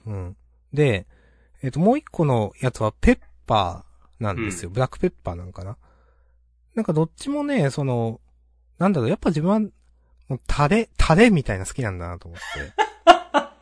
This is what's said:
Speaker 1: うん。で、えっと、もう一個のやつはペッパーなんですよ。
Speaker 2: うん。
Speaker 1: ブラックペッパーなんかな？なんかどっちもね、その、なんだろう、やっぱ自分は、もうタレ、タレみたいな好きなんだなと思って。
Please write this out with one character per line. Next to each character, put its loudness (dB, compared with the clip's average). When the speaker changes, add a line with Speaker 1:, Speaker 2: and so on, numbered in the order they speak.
Speaker 1:
う -10
ん。 -10
で、 0
え -4
っ -4
と、 -6
も 4
う 2
一 -6
個 -2
の 0
や -2
つ -8
は -2
ペ 6
ッ 2
パ -2
ー -6
な -2
ん -6
で -6
す -10
よ。 -12
Speaker 2:
う -12
ん。 -16
Speaker 1:
ブ -2
ラ 0
ッ -10
ク -18
ペ -2
ッ -2
パ -8
ー -8
な -14
ん -18
か -14
な？ -14
な -4
ん -2
か -2
ど 2
っ -6
ち -8
も -2
ね、 0
そ -6
の、 -2
な 2
ん 2
だ 0
ろ 0
う、 0
や 0
っ -18
ぱ 0
自 -2
分 0
は、 4
も -2
う -10
タ 2
レ、 2
タ 4
レ 8
み 2
た -2
い -4
な -6
好 -12
き -8
な -2
ん -8
だ -8
な -10
と -20
思 -18
っ -16
て。 -12